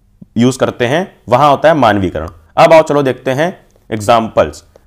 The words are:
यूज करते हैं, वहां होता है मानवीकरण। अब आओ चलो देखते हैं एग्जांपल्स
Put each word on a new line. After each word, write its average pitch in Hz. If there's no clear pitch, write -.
यूज 123
करते 120
हैं, 160
वहां 135
होता 143
है 165
मानवीकरण। 98
अब 160
आओ 160
चलो 147
देखते 131
हैं 160
एग्जांपल्स 110